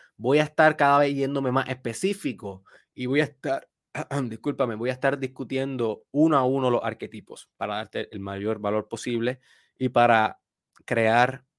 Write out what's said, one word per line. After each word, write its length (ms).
voy 220
a 60
estar 340
cada 220
vez 140
yéndome 380
más 160
específico 960
y 100
voy 160
a 40
estar, 440
<clears throat> 300
discúlpame, 500
voy 160
a 40
estar 240
discutiendo 920
uno 280
a 60
uno 260
los 120
arquetipos 720
para 200
darte 360
el 80
mayor 380
valor 300
posible 520
y 120
para 500
crear, 600